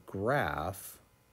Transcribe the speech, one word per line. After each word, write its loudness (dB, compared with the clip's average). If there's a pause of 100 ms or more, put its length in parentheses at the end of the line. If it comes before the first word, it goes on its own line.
graph 0 (340)